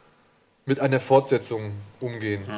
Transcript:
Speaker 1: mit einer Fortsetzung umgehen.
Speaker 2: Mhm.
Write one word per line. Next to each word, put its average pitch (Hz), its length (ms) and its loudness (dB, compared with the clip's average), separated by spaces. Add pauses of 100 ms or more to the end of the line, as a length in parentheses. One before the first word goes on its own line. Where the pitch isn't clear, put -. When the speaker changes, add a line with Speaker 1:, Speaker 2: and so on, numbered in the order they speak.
(640)
Speaker 1:
mit 135 160 0
einer 131 200 2
Fortsetzung 120 720 2 (280)
umgehen. 110 460 -6
Speaker 2:
Mhm. 101 120 -10